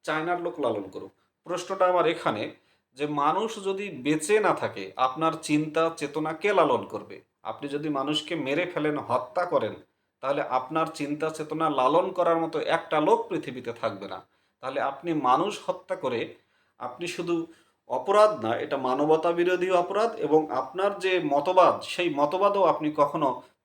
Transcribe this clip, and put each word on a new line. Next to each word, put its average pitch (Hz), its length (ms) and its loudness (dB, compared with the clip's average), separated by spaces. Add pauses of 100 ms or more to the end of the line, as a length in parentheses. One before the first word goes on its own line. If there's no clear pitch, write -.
চায়নার 165 380 -2
লোক 170 180 -6
লালন 110 240 0
করুক। 95 280 -12 (320)
প্রশ্নটা 180 420 0
আমার 175 220 4
এখানে 147 480 -2 (380)
যে 143 140 -4
মানুষ 180 580 0
যদি 196 240 -4
বেঁচে 151 500 2
না 185 140 4
থাকে, 104 420 -6
আপনার 156 360 0 (100)
চিন্তা 156 560 0
চেতনা 156 360 -6
কে 202 200 0
লালন 139 320 2
করবে? 101 360 -12 (220)
আপনি 135 260 -8
যদি 147 200 -6
মানুষকে 147 460 -4
মেরে 143 300 -2
ফেলেন, 151 320 -2
হত্যা 123 480 -2
করেন, 113 280 0 (460)
তাহলে 143 220 -2
আপনার 147 520 -2
চিন্তা 151 360 -4
চেতনা 156 400 -4
লালন 147 420 4
করার 170 260 2
মতো 160 220 -2
একটা 151 420 0
লোক 220 260 2
পৃথিবীতে 127 460 -6
থাকবে 101 340 -4
না। 92 180 -12 (340)
তাহলে 135 220 -4
আপনি 143 320 -2
মানুষ 151 520 2
হত্যা - 300 -6
করে 131 400 -4 (420)
আপনি 123 300 -8
শুধু 170 400 -2 (400)
অপরাধ 156 580 4
না, 117 100 0
এটা - 220 -4
মানবতা 151 540 2
বিরোধী 175 380 2
অপরাধ 196 460 2
এবং 156 360 2
আপনার 190 480 -2
যে 185 240 2
মতবাদ, 151 580 4
সেই - 280 -2
মতবাদও 185 540 2
আপনি 156 340 2
কখনো 147 440 0 (240)